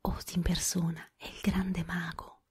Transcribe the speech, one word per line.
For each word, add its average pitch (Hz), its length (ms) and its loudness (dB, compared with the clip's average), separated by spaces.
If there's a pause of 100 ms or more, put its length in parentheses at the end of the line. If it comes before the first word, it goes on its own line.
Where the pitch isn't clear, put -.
"Oz - 340 -2
in 175 80 2
persona 170 720 2
è - 120 -14
il - 140 -12
grande 185 440 2
mago" 170 680 -6